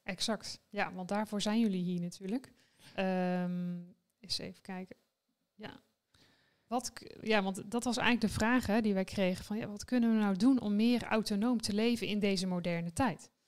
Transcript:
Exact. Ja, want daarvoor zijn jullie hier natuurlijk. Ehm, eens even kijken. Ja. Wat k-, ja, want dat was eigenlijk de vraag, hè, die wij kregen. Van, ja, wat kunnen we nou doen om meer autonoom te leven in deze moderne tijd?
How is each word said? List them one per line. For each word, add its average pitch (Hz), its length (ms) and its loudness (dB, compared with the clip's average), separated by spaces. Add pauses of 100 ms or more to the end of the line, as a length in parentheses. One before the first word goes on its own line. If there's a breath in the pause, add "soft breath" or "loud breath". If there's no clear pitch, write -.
Exact. - 580 -6 (100)
Ja, 202 240 -2
want 180 140 -8
daarvoor 208 320 -2
zijn 214 200 2
jullie 190 220 2
hier 175 180 -2
natuurlijk. 190 520 -6 (420 soft breath)
Ehm, 180 800 -2 (460)
eens - 180 -6
even - 240 -12
kijken. 185 340 -12 (580)
Ja. 208 160 -14 (960)
Wat 247 260 -4
k-, - 280 -18
ja, 214 220 4
want 190 280 -2
dat 240 140 -2
was 233 120 0
eigenlijk 226 360 2
de - 60 -4
vraag, 233 280 4
hè, 214 140 2
die 208 140 2
wij 190 100 0
kregen. 185 400 -2
Van, 208 120 -6
ja, 233 120 -6
wat - 160 -12
kunnen 233 280 2
we 220 60 4
nou 202 180 2
doen 247 240 6
om 208 160 0
meer 233 260 4
autonoom 220 580 0
te 208 140 -4
leven 226 320 2
in 208 120 -2
deze 190 280 2
moderne 170 460 -2
tijd? - 380 -2 (180)